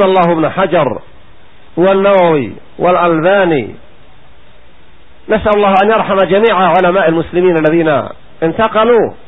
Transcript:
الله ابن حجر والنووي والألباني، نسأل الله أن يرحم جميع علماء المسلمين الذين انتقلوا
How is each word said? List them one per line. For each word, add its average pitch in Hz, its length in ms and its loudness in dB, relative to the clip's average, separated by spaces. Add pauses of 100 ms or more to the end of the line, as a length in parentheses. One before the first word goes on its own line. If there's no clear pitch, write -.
الله 185 280 2
ابن 156 180 0
حجر 160 520 -2 (760)
والنووي 185 760 2 (260)
والألباني، 170 960 0 (1500)
نسأل 214 280 0
الله 202 260 2
أن 208 80 2
يرحم 196 260 0
جميع 196 400 2
علماء 180 520 2
المسلمين 165 500 0
الذين 156 500 0 (340)
انتقلوا 214 720 0 (160)